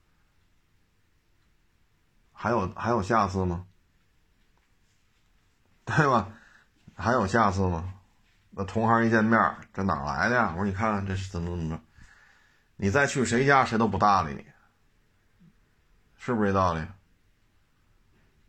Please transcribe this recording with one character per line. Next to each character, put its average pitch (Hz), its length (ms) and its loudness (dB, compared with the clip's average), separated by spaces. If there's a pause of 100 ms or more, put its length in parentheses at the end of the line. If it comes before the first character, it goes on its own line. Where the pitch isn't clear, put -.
(2250)
还 - 160 -4
有， 101 260 0
还 110 140 -4
有 117 120 0
下 104 240 2
次 95 200 -2
吗？ 90 180 -4 (2250)
对 151 200 2
吧？ 113 220 2 (680)
还 104 180 -2
有 120 140 0
下 107 240 4
次 95 160 0
吗？ 90 280 -4 (560)
那 - 140 -10
同 110 220 -2
行 113 200 4
一 - 20 2
见 110 160 4
面 110 320 2 (160)
，“这 95 100 -6
哪 95 120 0
儿 69 100 -6
来 73 240 -2
的 123 80 0
呀？” 110 160 0
我 80 40 -8
说 98 120 -4
：“你 98 40 -4
看 107 200 -2
看 98 140 -4
这 95 100 -4
是 95 140 -8
怎 85 100 -6
么 85 80 -6
怎 87 80 -6
么 80 180 -6
着。” 78 80 -12 (960)
你 98 140 -2
再 139 160 2
去 135 180 -2
谁 120 220 0
家， 139 180 6
谁 113 140 -2
都 113 100 2
不 98 80 -4
搭 98 260 4
理 73 120 -6
你， - 100 -14 (1700)
是 - 160 -4
不 110 100 0
是 101 40 2
这 98 40 2
道 92 220 2
理？ 80 80 -4 (1700)